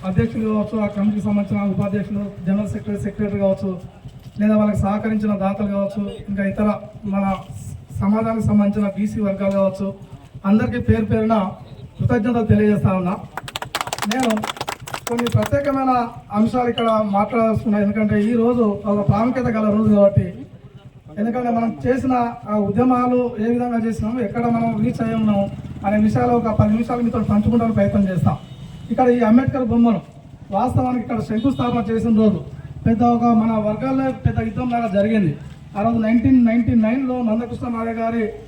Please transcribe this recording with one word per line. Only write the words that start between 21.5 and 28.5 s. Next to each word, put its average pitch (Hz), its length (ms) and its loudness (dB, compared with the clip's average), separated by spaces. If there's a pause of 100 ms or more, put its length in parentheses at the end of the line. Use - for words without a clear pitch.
మనం 226 140 0 (160)
చేసిన 254 280 0 (380)
ఆ 214 60 0 (100)
ఉద్యమాలు 247 520 2 (240)
ఏ 233 100 0
విధంగా 240 320 -2
చేసినాము, 226 420 -2
ఎక్కడ 233 160 -4 (120)
మనం 226 140 0 (140)
రీచ్ 247 220 -2
అయి 226 140 -2
ఉన్నాము 202 260 2 (400)
అనే 208 200 2
విషయాలు 247 340 2
ఒక 220 200 0
పది 208 160 4
నిమిషాలు 233 300 -2
మీతో 226 140 0 (120)
పంచుకోవడానికి 220 480 2
ప్రయత్నం 202 320 4
చేస్తాం. 170 260 0 (540)